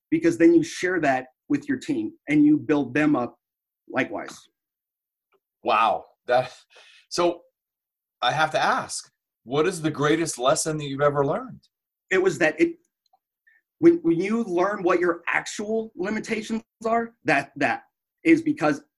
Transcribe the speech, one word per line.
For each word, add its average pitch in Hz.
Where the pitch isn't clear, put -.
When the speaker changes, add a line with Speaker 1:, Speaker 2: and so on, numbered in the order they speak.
Speaker 1:
because 165
then 170
you 160
share 180
that 131
with 143
your 135
team 113
and 147
you 151
build 135
them 151
up 123
likewise. 98
Speaker 2:
Wow. 107
That, 127
so 175
I 120
have 151
to 139
ask, 202
what 147
is 175
the 156
greatest 147
lesson 156
that 147
you've 139
ever 143
learned? 214
Speaker 1:
It 185
was 180
that 156
it, 170
when, 170
when 165
you 220
learn 190
what 180
your 170
actual 220
limitations 214
are, 233
that, 139
that 123
is 160
because 151